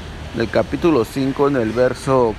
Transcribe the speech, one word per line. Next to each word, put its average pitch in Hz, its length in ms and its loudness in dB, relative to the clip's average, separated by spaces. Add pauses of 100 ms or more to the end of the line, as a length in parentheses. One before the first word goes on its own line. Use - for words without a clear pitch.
(360)
en 113 60 -2
el 110 80 -4
capítulo 139 540 2
cinco, 135 440 0
en 143 80 0
el 110 160 0
verso 123 680 2